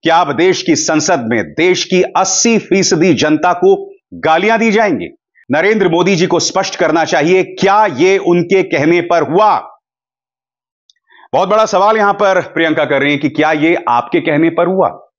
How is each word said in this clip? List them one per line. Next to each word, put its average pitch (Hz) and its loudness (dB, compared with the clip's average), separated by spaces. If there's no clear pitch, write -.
क्या 160 2
आप 156 0
देश 180 0
की 151 0
संसद 156 -2
में 123 -2
देश 175 -2
की 180 0
अस्सी 196 0
फीसदी 180 0
जनता 156 0
को 185 0
गालियां 170 0
दी 226 2
जाएंगी?" 190 -2
नरेंद्र 196 0
मोदी 175 0
जी 170 0
को 170 0
स्पष्ट - -4
करना 160 0
चाहिए, 175 0
क्या 202 0
ये 185 2
उनके 175 0
कहने 170 0
पर 170 0
हुआ? 170 0
बहुत 180 0
बड़ा 214 2
सवाल 208 2
यहां 202 2
पर 196 2
प्रियंका 156 -2
कर 139 0
रही 143 0
हैं 143 -2
कि 151 -2
क्या 151 0
ये 160 0
आपके - 0
कहने 160 0
पर 170 0
हुआ? 185 0